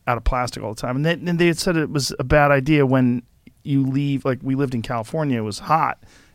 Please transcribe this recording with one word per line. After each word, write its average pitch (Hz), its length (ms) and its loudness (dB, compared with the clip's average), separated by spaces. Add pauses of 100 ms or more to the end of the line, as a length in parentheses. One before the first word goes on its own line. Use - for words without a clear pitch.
out 123 80 0
of 113 80 -6
plastic 120 400 -2
all 107 100 -6
the 110 80 -14
time." 127 140 -4
And 143 100 0
they, 170 80 2
and 170 240 -2
they 175 100 4
had 165 100 2
said 180 180 0
it 156 160 0
was 143 260 -4
a 139 60 -4
bad 143 280 4
idea 143 340 4
when 127 380 2 (400)
you 139 220 0
leave, 139 380 -2
like, 127 180 0
we 135 140 -2
lived 135 180 0
in 113 80 -2
California, 127 580 -4
it 107 40 -2
was 107 160 -6
hot. 151 420 -2 (340)